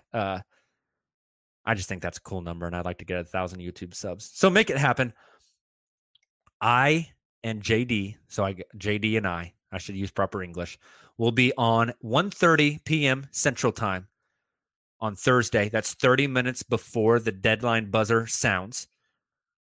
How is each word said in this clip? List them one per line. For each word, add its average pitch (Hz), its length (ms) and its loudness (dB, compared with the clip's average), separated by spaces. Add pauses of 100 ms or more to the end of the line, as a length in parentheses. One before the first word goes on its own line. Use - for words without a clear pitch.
(140)
Uh, 98 240 -2 (1300)
I 113 100 0
just 95 140 -4
think 92 120 -8
that's 87 180 -6
a - 40 -20
cool 95 180 -10
number, 85 260 -8
and 85 80 -6
I'd 87 120 -6
like 87 120 -8
to 87 60 -20
get 90 160 -6
a 85 40 -8
thousand 90 360 -6
YouTube 87 340 -12
subs. 95 380 -10
So - 160 4
make 208 220 2
it 135 80 -2
happen. 127 340 0 (1500)
I 135 500 4 (320)
and 110 180 -6
J 113 240 2
D, 104 320 -2 (120)
so 101 160 -2
I, 95 120 -2 (220)
J 104 180 -2
D 107 200 0
and 101 100 0
I, 85 260 -4 (180)
I 95 80 -8
should 98 180 -10
use 95 140 -4
proper 98 320 -2
English, 87 360 -8 (400)
will 117 140 2
be 123 260 2
on 117 420 4
one 143 300 0
thirty 151 540 2
P 156 220 0
M 135 260 0
Central 127 400 0
Time 95 340 -4 (920)
on 107 160 -4
Thursday. 113 520 2
That's 110 240 -2
thirty 131 340 4
minutes 127 360 -2
before 113 560 2
the 113 140 -2
deadline 110 580 0
buzzer 113 360 2
sounds. 101 600 -2 (800)